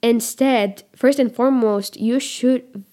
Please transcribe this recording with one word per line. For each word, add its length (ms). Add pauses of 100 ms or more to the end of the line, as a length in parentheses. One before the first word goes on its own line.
Instead, 800 (100)
first 240
and 160
foremost, 600
you 240
should 720